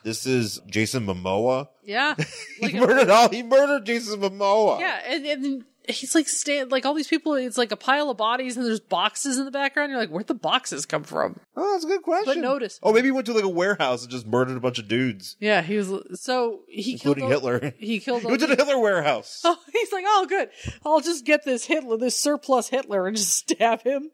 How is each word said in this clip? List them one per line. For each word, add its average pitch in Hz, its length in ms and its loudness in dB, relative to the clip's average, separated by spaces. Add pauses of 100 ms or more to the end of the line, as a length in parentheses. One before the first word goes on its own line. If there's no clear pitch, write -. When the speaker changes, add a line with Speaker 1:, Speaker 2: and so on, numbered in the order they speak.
Speaker 1:
This 110 220 -6
is 123 420 0
Jason 110 380 -2
Momoa. 101 640 0 (160)
Speaker 2:
Yeah. 254 320 -2 (220)
Speaker 1:
<laughs> - 220 -16
He 214 80 -2
Speaker 2:
Like - 80 -4
a - 20 -4
Speaker 1:
murdered 247 320 6
all, 220 180 10
he 220 160 -2
murdered 269 420 4
Jason 220 360 -4
Momoa. 196 580 2
Speaker 2:
Yeah, 330 280 -2
and, 277 180 -4
and 269 380 -4 (260)
he's, 247 240 -4
like, 320 160 4
stand, 285 420 -2
like, 262 140 0
all 277 80 0
these 302 140 -4
people, 311 260 0
it's 254 240 -2
like 240 140 0
a 208 40 -6
pile 285 360 0
of 208 60 -6
bodies, 240 380 -2
and 247 100 -2
there's 220 140 0
boxes 214 600 -2
in 277 60 -2
the 269 60 -12
background. 277 380 -2
You're 269 100 -4
like, 208 100 -2
"Where'd 170 180 -6
the 294 80 -2
boxes 175 500 -2
come 151 180 -4
from?" - 360 -4 (180)
Speaker 1:
Oh, 403 160 -2
that's 349 120 -2
a - 20 -8
good 359 160 -2
question. 359 220 0 (100)
Speaker 2:
But - 20 -4
notice. 262 460 -4
Speaker 1:
Oh, 220 100 4
maybe 247 140 4
he 269 40 4
went 262 140 0
to, 233 80 -2
like, 220 100 2
a 190 60 0
warehouse 170 540 0
and 120 80 -14
just 120 160 -8
murdered 127 300 2
a - 20 -10
bunch 120 180 -2
of 107 100 -10
dudes. 113 520 -2
Speaker 2:
Yeah, 202 240 2
he 202 140 -4
was, 196 120 -2 (320)
so 240 460 -2
he 214 260 -6
Speaker 1:
Including 139 340 -2
Speaker 2:
killed 131 160 2
all, 127 80 -2
Speaker 1:
Hitler. 123 280 -2
Speaker 2:
he 214 200 -4
killed 240 220 -4
Speaker 1:
<laughs> - 0 -
He 233 40 -6
Speaker 2:
all 233 60 -2
Speaker 1:
went 254 100 2
to 311 60 2
Speaker 2:
the 285 80 2
Speaker 1:
the 269 80 4
Hitler 285 160 2
warehouse. 156 640 0
Speaker 2:
<laughs> - 40 0
Oh, 339 120 2 (160)
he's 453 180 -2
like, 381 160 -4
"Oh, 392 220 4
good. 349 200 -2 (360)
I'll 302 160 4
just 285 240 -4
get 302 200 2
this 254 200 -2
Hitler, 262 320 -2
this 240 200 0
surplus 277 520 0
Hitler, 202 380 -2
and 220 100 -4
just 196 160 -2
<laughs> - 180 -2
stab 226 300 2
him." 277 320 -4